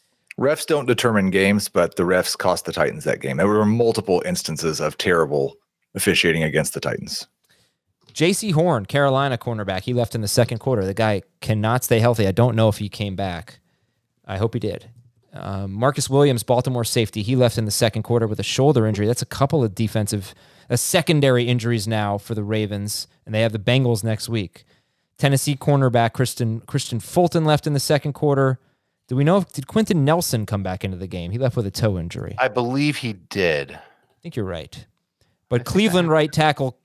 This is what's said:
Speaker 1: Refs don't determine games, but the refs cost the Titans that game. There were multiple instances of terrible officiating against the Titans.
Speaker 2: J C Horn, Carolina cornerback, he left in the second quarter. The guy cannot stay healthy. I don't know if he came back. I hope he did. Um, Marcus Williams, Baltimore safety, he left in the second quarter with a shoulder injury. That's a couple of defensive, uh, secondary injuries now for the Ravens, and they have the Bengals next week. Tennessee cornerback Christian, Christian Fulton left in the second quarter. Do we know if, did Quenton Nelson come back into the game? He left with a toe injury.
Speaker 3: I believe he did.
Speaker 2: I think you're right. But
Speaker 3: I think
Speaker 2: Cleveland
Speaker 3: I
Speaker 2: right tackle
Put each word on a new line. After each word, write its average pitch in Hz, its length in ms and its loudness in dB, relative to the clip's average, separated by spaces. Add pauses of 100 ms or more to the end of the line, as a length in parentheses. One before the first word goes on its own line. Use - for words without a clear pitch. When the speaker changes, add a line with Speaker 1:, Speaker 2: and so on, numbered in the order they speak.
(380)
Speaker 1:
Refs 147 280 0
don't 143 220 0
determine 110 420 2
games, 98 400 2
but 85 260 0
the 90 80 0
refs 90 340 2
cost - 280 -2
the 82 80 -6
Titans 76 320 -2
that - 160 -2
game. 67 160 -4
There 98 100 2
were 104 180 2
multiple 110 600 2
instances 80 560 -4
of 76 160 -4
terrible 73 580 0 (400)
officiating 85 480 2
against 76 300 0
the - 80 -8
Titans. - 460 -8 (840)
Speaker 2:
J 170 200 2
C 214 180 -2
Horn, 151 340 2
Carolina 135 520 2
cornerback, 98 440 -4
he 123 120 -4
left 120 220 0
in 117 60 -4
the 101 60 -4
second 120 320 0
quarter. 113 260 0
The 95 80 -2
guy 107 280 0 (200)
cannot 110 420 0
stay 113 160 2
healthy. 113 280 4
I 95 40 2
don't 117 240 2
know 110 140 4
if - 80 0
he 104 120 -8
came 101 260 -8
back. 90 440 -8 (640)
I 95 120 -8
hope 110 160 0
he 120 60 -6
did. - 300 -6 (440)
Um, 98 380 -8
Marcus 131 380 -2
Williams, 135 340 4
Baltimore 123 400 0
safety, 110 380 0
he 117 140 -2
left 123 220 4
in 110 80 -2
the 101 60 -4
second 117 320 0
quarter 117 240 0
with 107 120 -4
a 95 40 -6
shoulder 131 420 2
injury. 104 220 0
That's 120 140 0
a - 40 -6
couple - 380 0
of 101 100 -2
defensive, 107 600 -2 (340)
uh, 120 60 2
secondary 139 720 2
injuries 117 420 0
now 104 300 0
for 110 180 -8
the 107 80 -4
Ravens, 104 640 -4 (180)
and 110 80 -8
they 110 80 2
have 113 120 2
the 110 60 -6
Bengals 120 440 2
next 110 240 -4
week. 113 380 -6 (520)
Tennessee 139 380 2
cornerback 123 580 2
Christian, 117 480 -2
Christian - 380 -6
Fulton 170 460 0
left 151 200 2
in 151 80 0
the 139 60 0
second 147 340 0
quarter. 135 460 2 (480)
Do 127 80 -4
we 139 80 2
know 170 140 4
if, 180 160 0
did 135 140 -8
Quenton 208 360 2
Nelson 143 420 2
come 101 180 -2
back 92 200 -6
into 92 140 -6
the 92 100 -8
game? 87 240 -8
He 113 60 -4
left 123 180 0
with 117 100 -2
a 98 60 -4
toe 101 260 0
injury. 85 400 -8
Speaker 3:
I 131 100 2
believe 131 500 0
he 113 160 -6
did. 82 580 0
Speaker 2:
I - 80 -18 (420)
think - 140 -16
you're 107 100 -4
right. 85 400 -10 (640)
But 123 80 -2
Speaker 3:
I - 40 0
think - 80 -6
Speaker 2:
Cleveland 185 420 2
Speaker 3:
I - 20 0
Speaker 2:
right 156 200 2
tackle 143 540 0